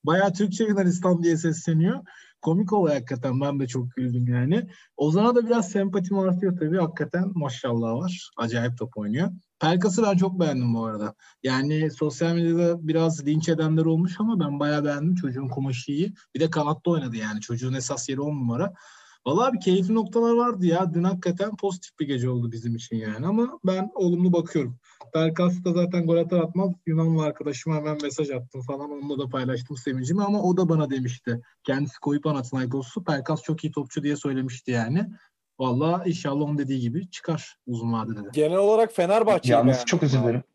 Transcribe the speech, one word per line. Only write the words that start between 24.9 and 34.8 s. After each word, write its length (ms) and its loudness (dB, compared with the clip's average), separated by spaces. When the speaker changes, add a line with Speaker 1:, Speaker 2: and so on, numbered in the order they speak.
Speaker 1:
Pelkas 500 2
da 80 0
zaten 340 0
gol 100 4
atar 240 2
atmaz 300 0
Yunanlı 360 2
arkadaşıma 540 -4
hemen 260 -4
mesaj 280 -4
attım 320 -8
falan. 280 -8
Onunla 280 -6
da 100 -4
paylaştım 480 -4
sevincimi 480 -2
ama 180 0
o 140 2
da 120 2
bana 220 2
demişti. 500 -4
Kendisi 360 -2
koyu 200 0
Panathinaikoslu. 840 -4
Pelkas 380 -2
çok 220 -4
iyi 80 -4
topçu 300 -6
diye 140 0
söylemişti 540 -6
yani. 380 0